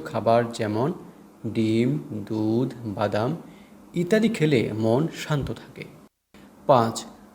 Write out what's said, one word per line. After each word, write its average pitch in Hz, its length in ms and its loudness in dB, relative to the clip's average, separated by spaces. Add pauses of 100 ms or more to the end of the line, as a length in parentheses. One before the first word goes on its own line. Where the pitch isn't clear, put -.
খাবার 117 360 2 (120)
যেমন 113 360 -2 (560)
ডিম, 113 440 2 (360)
দুধ, 113 440 0 (160)
বাদাম 107 460 -2 (640)
ইত্যাদি 214 360 2
খেলে 151 300 2 (140)
মন 110 280 2 (160)
শান্ত 143 360 -2
থাকে। - 320 -14 (840)
পাঁচ, 117 280 4 (400)